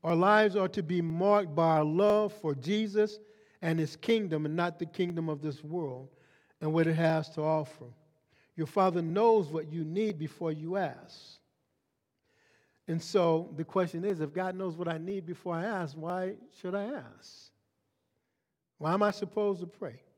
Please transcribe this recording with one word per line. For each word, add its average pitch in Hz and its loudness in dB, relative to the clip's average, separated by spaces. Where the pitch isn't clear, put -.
Our 165 2
lives 202 6
are 190 2
to 196 -4
be 175 0
marked 180 2
by 160 4
our 151 4
love 208 4
for 151 -4
Jesus 208 0
and 165 0
his 156 -2
kingdom 175 0
and 151 -2
not 175 -2
the 170 -4
kingdom 165 -2
of 147 -6
this 151 -6
world 143 -8
and 156 -2
what 165 6
it 165 2
has 160 2
to 156 -6
offer. 151 -2
Your 160 -4
Father 185 2
knows 202 4
what 156 -6
you 165 -4
need 185 -2
before 156 -6
you 160 -6
ask. - -6
And 165 -2
so 170 2
the 160 -6
question 175 -2
is, 190 -2
if 151 -4
God 185 -4
knows 185 -6
what 170 -6
I 165 -4
need 180 -8
before 175 -8
I 165 -4
ask, 185 -6
why 180 -6
should 185 -6
I 202 -4
ask? - -14
Why 160 -2
am 202 2
I 208 4
supposed 202 -4
to 175 -10
pray? 139 -12